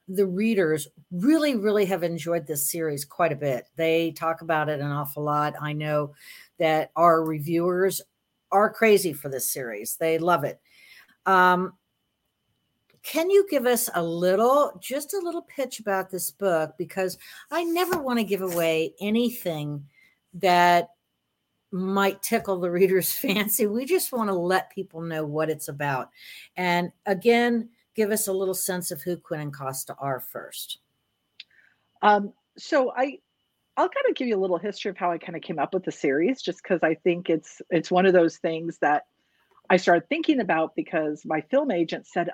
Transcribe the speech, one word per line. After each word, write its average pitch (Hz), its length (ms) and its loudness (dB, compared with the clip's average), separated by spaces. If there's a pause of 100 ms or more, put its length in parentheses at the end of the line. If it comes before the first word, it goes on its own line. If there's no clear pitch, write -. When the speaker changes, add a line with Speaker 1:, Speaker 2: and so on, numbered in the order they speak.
Speaker 1:
the 190 200 0
readers 180 600 0 (240)
really, 285 460 2
really 208 300 2
have 180 160 -2
enjoyed 170 440 -2
this 151 240 -4
series 156 340 -4
quite 165 280 -2
a 139 40 -6
bit. 139 400 -4
They 165 360 2
talk 160 300 -4
about 156 260 -2
it 151 120 -2
an 143 100 -4
awful 143 340 -6
lot. 147 360 -2
I 151 120 -6
know 151 420 -4 (440)
that 156 360 2
our 165 300 6
reviewers 170 800 0 (500)
are 208 200 4
crazy 196 400 4
for 139 160 -10
this 135 220 -6
series. 113 460 -8
They 165 220 0
love 170 260 2
it. - 160 -6 (680)
Um, 180 460 6 (1300)
can 330 280 -2
you 392 200 6
give 262 160 2
us 240 280 2
a 175 80 0
little, 185 800 2
just 285 320 -8
a 403 60 -4
little 339 240 -6
pitch - 380 -8
about 190 300 -4
this 180 200 -6
book? 160 480 -2
Because 180 400 -4 (320)
I 339 140 -2
never 349 340 0
wanna 240 260 0
give 190 180 -2
away 165 580 0
anything 175 880 -2 (460)
that 175 560 4 (800)
might 196 520 0
tickle 202 380 -2
the 175 100 -2
reader's 180 420 2
<laughs> - 60 -6
fancy. 214 480 0
We 226 180 -2
just 349 280 0
wanna 220 220 -2
let 180 360 0
people 185 320 -12
know 160 240 -6
what 151 240 -2
it's 147 180 -8
about. 143 420 -4 (460)
And 175 360 0 (120)
again, 233 640 2 (260)
give 214 160 0
us 208 160 -2
a 190 40 0
little 190 220 -2
sense 180 380 -4
of 147 100 -12
who 175 140 -4
Quentin 151 360 -8
Costa 139 460 -8
are 135 220 -4
first. - 580 -14 (1200)
Speaker 2:
Um, 208 300 4 (240)
so 269 400 0
I, 262 220 -2 (580)
I'll 320 120 2
kinda 508 260 -2
give 254 140 -4
you 214 80 0
a 190 40 0
little 180 180 0
history 202 320 -6
of 185 60 -8
how 175 140 -2
I 170 80 -4
kinda 165 220 -12
came 160 180 -8
up 139 160 -2
with 185 100 -2
the 156 80 -4
series, 165 500 0
just - 200 -6
'cause 180 200 0
I 160 120 4
think 175 340 -2
it's, - 320 -2 (100)
it's 165 200 0
one 185 160 4
of 185 60 6
those 170 260 4
things 165 400 -6
that 147 280 0 (640)
I 185 80 6
started 175 300 4
thinking 311 320 2
about 160 360 0
because 151 480 -2
my 156 160 -2
film 277 300 0
agent 170 360 -2
said, - 280 -4